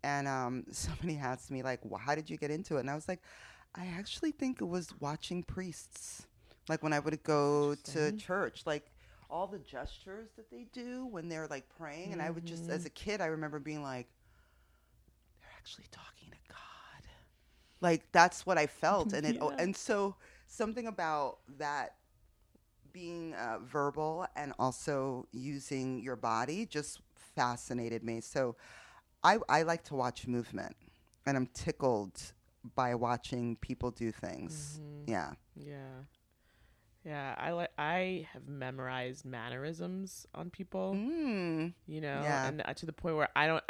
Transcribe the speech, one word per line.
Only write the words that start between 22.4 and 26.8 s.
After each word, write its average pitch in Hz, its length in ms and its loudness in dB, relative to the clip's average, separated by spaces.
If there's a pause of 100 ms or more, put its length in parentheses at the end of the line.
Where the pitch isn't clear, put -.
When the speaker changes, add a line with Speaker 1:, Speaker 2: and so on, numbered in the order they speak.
Speaker 1:
being, 170 420 -6
uh, 113 260 -4
verbal 151 760 0
and 143 240 -6
also 131 760 0
using 131 680 -4
your 123 160 -4
body 123 500 2
just - 340 -6 (140)